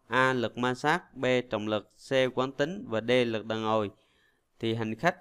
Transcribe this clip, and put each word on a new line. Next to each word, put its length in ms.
A. 260
Lực 240
ma 160
sát, 420
B. 100
Trọng 180
lực, 240
C. 40
Quán 160
tính 360
và 140
D. 100
Lực 200
đàn 180
hồi. 280
Thì 140
hành 220
khách 260